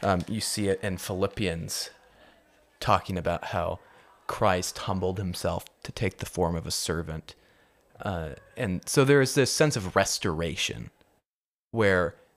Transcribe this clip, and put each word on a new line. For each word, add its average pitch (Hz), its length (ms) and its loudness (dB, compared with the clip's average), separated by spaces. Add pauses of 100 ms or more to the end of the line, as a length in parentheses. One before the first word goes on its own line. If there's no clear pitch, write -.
um, 95 260 4
you 107 140 -4
see 101 280 -2
it 95 120 0
in 95 160 -2
Philippians, 90 960 -4 (880)
talking 95 380 2
about 85 280 -2
how 87 340 -2 (480)
Christ 92 520 0
humbled 95 400 -2
himself 87 460 -4 (180)
to - 80 -10
take - 260 -4
the - 80 -10
form 85 300 0
of 80 100 -4
a 80 60 -6
servant. 80 640 -4 (640)
Uh, 82 300 -4 (260)
and 95 320 -2
so 139 160 6
there 143 160 8
is 131 140 0
this 131 160 4
sense 151 260 4
of 92 180 -4
restoration, 82 920 0 (840)
where 95 440 4 (220)